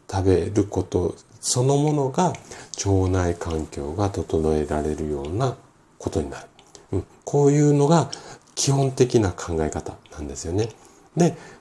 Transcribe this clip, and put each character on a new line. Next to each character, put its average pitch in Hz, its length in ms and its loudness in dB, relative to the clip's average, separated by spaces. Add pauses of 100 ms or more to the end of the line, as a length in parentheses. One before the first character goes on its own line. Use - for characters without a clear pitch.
食 95 140 -2
べ 90 260 4
る 101 140 2
こ - 180 -4
と - 320 -2 (260)
そ - 240 -2
の 139 140 4
も 151 160 2
の 139 160 0
が 160 240 2 (500)
腸 95 280 4
内 87 240 0
環 80 320 -6
境 71 260 -8
が 101 160 -2
整 80 460 0
え 76 120 0
ら 76 140 -2
れ 76 140 -4
る 78 120 -4
よ 71 200 -6
う - 20 -8
な 123 260 -2 (440)
こ - 100 -8
と 87 120 0
に 69 100 -6
な - 80 -12
る。 - 80 -18 (460)
う 98 40 0
ん、 - 80 -4 (180)
こ 143 240 2
う 143 40 6
い 147 100 4
う 147 100 6
の 143 160 4
が 160 220 4 (460)
基 - 160 0
本 135 220 0
的 123 260 4
な 98 120 2
考 - 320 -6
え 76 60 0
方 - 240 -8 (180)
な - 100 -16
ん 73 60 -8
で 69 100 -12
す - 80 -12
よ 82 80 -6
ね。 110 160 -2 (460)
で、 165 220 2 (240)